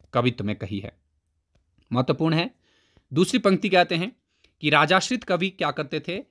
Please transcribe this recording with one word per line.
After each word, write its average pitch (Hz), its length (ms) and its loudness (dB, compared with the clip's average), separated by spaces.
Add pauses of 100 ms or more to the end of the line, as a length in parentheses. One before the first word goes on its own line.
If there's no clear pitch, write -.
(140)
कवित्व 123 300 0
में 104 120 -4
कही 101 240 -8
है, - 180 -14 (960)
महत्वपूर्ण 147 420 0
है। 175 220 -4 (560)
दूसरी 185 260 2
पंक्ति 196 300 2
कहते 175 260 2
हैं 185 200 -6 (460)
कि 147 80 0
राजाश्रित 160 540 2
कवि 185 260 -2
क्या 175 220 -4
करते 151 280 -6
थे, 185 320 -10